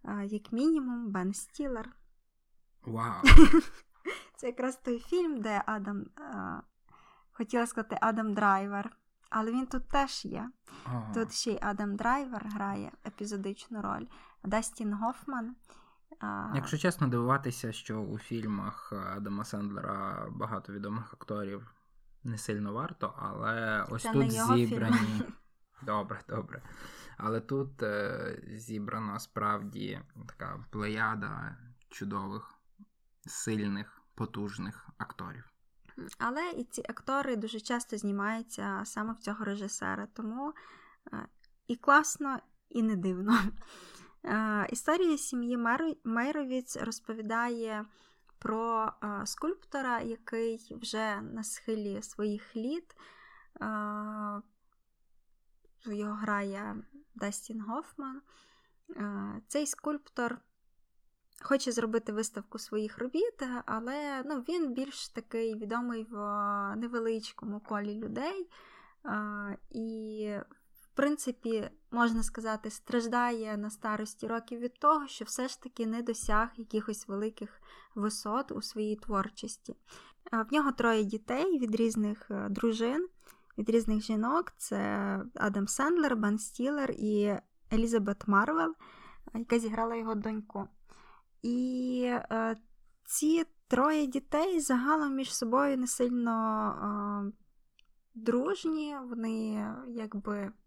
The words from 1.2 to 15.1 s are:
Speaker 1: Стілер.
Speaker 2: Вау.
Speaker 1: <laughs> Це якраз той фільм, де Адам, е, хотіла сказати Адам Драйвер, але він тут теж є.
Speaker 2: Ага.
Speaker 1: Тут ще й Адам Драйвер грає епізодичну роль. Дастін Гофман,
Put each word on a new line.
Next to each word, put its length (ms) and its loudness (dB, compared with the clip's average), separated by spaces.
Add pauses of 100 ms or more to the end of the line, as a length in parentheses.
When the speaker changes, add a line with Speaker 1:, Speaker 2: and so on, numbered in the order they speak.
Speaker 1:
Стілер. 580 -6 (880)
Speaker 2:
Вау. 400 -4
Speaker 1:
<laughs> 1120 12
Це 100 -8
якраз 300 -2
той 220 -2
фільм, 420 0
де 260 0
Адам, 400 -2 (120)
е, 420 -8 (720)
хотіла 340 0
сказати 340 -6
Адам 340 2
Драйвер, 640 2 (340)
але 220 0
він 140 0
тут 220 -4
теж 360 0
є. 260 -6 (340)
Speaker 2:
Ага. 300 -4
Speaker 1:
Тут 180 -2
ще 180 -2
й 120 -2
Адам 340 -4
Драйвер 520 -2
грає 440 -6 (140)
епізодичну 760 -8
роль. 240 -6 (380)
Дастін 500 -2
Гофман, 600 -6 (640)